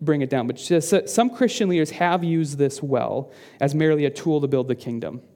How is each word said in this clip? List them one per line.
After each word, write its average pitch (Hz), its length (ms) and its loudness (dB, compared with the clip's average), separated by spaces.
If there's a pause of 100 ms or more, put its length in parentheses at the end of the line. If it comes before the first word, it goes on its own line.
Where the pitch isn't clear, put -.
bring 147 200 2
it 131 80 -2
down. 127 160 0
But 123 140 -4
she - 80 -12
says, 170 200 2
"So-, 196 200 2
some 240 240 2
Christian 233 360 0
leaders 165 240 2
have 175 320 0
used 160 360 0
this 139 240 0
well 123 480 -2 (280)
as 139 140 2
merely 156 320 2
a 139 60 0
tool 151 280 0
to 139 80 0
build 131 200 0
the 123 80 0
kingdom. 117 460 -8 (140)